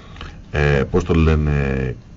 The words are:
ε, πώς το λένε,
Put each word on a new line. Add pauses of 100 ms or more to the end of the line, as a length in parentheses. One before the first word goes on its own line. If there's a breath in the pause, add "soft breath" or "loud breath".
(520 loud breath)
ε,
πώς
το
λένε, (220)